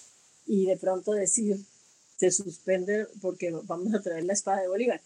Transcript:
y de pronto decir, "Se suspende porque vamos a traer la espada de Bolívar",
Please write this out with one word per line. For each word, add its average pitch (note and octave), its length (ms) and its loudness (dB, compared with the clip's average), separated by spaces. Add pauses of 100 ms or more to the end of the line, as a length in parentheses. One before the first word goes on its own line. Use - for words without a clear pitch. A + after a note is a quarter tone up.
(460)
y G3 180 4
de F#3 140 2
pronto F#3 340 0
decir, G3+ 500 2 (540)
"Se F#3 140 6
suspende F#3+ 760 0 (140)
porque F3+ 300 -4
vamos F3+ 440 -4
a G3+ 60 2
traer E3 240 -4
la F#3 80 0
espada G3 300 0
de F#3 60 -2
Bolívar", G#3+ 380 0